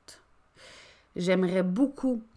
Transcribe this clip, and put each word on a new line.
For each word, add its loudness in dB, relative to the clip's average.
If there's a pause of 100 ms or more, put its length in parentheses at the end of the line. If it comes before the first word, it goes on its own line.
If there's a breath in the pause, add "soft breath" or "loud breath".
(1160 loud breath)
J'aimerais 2
beaucoup -2 (140)